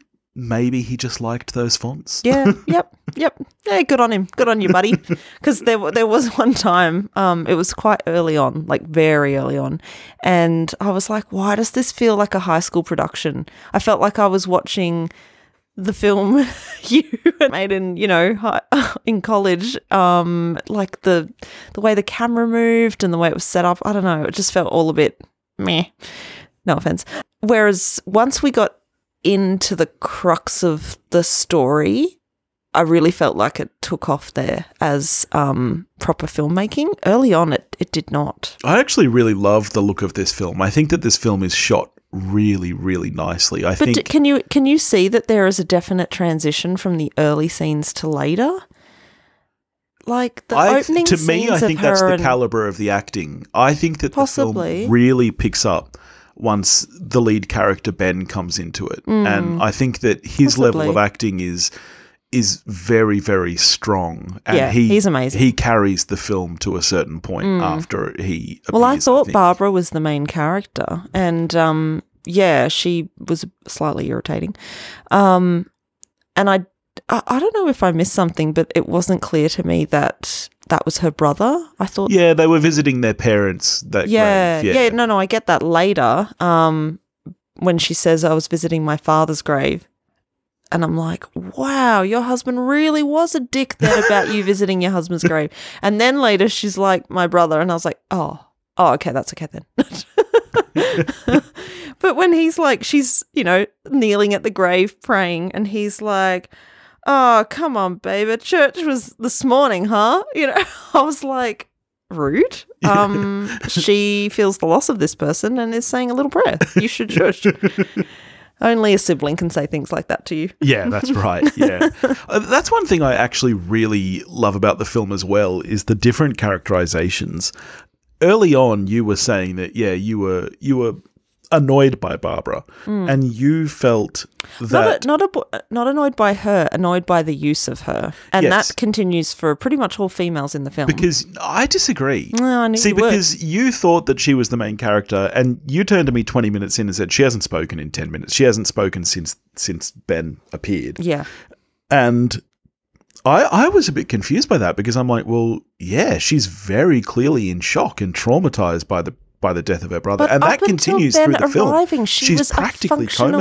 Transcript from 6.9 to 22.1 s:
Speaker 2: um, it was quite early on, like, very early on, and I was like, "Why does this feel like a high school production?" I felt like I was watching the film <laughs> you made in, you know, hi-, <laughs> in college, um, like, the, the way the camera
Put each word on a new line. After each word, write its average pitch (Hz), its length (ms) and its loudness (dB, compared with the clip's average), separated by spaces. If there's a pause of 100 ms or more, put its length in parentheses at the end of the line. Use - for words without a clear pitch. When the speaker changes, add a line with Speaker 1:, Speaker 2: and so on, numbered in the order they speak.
Speaker 2:
um, 175 320 0
it 175 60 2
was 170 180 0
quite - 340 0
early 165 300 0
on, 147 300 0
like, - 200 -2
very 151 520 2
early 135 180 -4
on, 135 240 -6 (420)
and 165 600 2
I 202 80 -2
was 190 180 -2
like, 214 240 -8
"Why 190 240 0
does 226 140 -2
this 254 220 -2
feel 226 220 2
like 208 200 0
a 190 60 -2
high 175 200 0
school 175 220 -2
production?" - 640 -4 (260)
I 190 60 2
felt 208 240 2
like 208 160 2
I 208 80 4
was 190 200 0
watching 170 640 -2 (720)
the 196 120 -2
film 202 520 2 (220)
<laughs> - 220 -18
you 302 160 4 (460)
made 190 200 -4
in, 185 260 -2
you 202 120 0
know, 180 260 4
hi-, 208 260 -2 (120)
<laughs> - 340 0
in 214 160 0
college, 202 560 0 (140)
um, 175 680 2 (100)
like, 202 340 -6
the, 175 300 0 (420)
the 208 60 -12
way 214 140 2
the 208 80 0
camera 233 460 -2